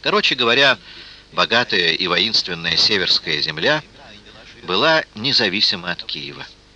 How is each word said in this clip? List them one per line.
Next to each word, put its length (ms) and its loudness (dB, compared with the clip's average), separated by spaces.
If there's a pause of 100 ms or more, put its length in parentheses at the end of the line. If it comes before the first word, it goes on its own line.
Короче 340 0
говоря, 420 4 (540)
богатая 600 2
и 140 -2
воинственная 720 0
Северская 640 0
земля 420 -2 (800)
была 400 2 (120)
независима 760 -2
от 120 -8
Киева. 420 -12 (300)